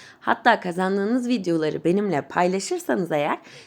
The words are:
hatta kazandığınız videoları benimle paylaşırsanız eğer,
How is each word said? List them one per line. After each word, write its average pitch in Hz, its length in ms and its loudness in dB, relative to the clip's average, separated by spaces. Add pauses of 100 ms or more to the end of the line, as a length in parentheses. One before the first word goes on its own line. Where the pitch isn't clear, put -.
(200)
hatta - 400 2
kazandığınız 196 680 -2
videoları 165 560 0
benimle 185 360 2
paylaşırsanız 185 920 -2
eğer, 156 260 0 (280)